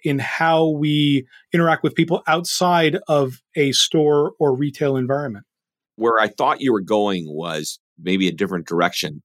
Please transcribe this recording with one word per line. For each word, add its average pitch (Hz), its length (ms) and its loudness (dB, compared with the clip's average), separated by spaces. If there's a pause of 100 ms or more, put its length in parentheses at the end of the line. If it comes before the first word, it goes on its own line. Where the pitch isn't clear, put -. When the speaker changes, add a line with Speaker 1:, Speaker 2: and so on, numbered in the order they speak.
Speaker 1:
in 143 140 -2
how 160 520 0
we 147 580 0 (260)
interact 165 300 2
with 147 100 -2
people 170 320 0
outside 170 720 2 (100)
of 139 340 0 (140)
a 143 160 2
store 151 680 2
or 143 160 2
retail 139 420 -2
environment? 127 480 -4 (500)
Speaker 2:
Where 113 240 2
I 107 80 2
thought 139 320 -2
you 131 140 2
were 104 80 0
going 98 460 0
was 78 520 -8 (200)
maybe 92 280 0
a 87 40 0
different 87 360 -4
direction, 85 580 -4